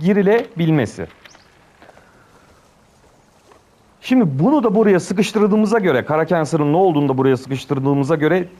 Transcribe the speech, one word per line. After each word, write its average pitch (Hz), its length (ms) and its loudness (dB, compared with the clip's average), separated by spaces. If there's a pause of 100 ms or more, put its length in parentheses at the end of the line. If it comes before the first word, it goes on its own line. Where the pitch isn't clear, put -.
girilebilmesi. 170 1040 0 (3000)
Şimdi 196 380 0
bunu 247 260 2
da 214 100 0
buraya 202 260 2
sıkıştırdığımıza 208 800 0
göre, 147 260 0
kara 156 220 -2
cancel'ın 156 460 -2
ne 156 40 2
olduğunu 160 320 2
da 135 100 -2
buraya 131 180 2
sıkıştırdığımıza 135 800 -4
göre 160 340 -2 (120)